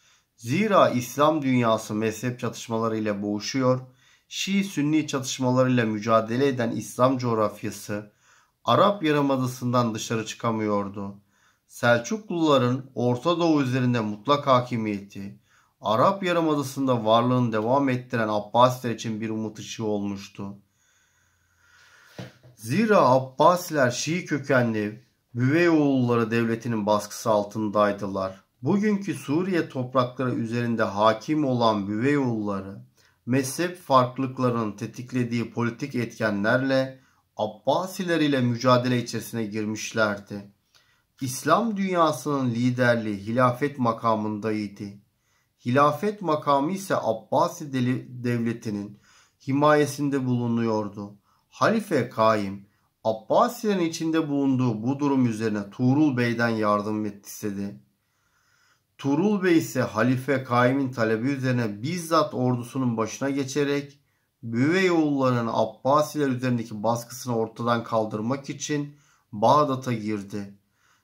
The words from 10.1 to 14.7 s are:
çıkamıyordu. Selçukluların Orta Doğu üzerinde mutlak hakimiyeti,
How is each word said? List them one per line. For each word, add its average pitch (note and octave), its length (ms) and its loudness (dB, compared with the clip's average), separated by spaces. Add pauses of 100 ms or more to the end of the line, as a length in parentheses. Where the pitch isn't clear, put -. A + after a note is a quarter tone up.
çıkamıyordu. G#2 920 -4 (520)
Selçukluların C3+ 1300 0
Orta B2 440 0
Doğu D#3+ 220 4
üzerinde B2 380 0
mutlak A2 480 -2
hakimiyeti, A2 920 -2 (420)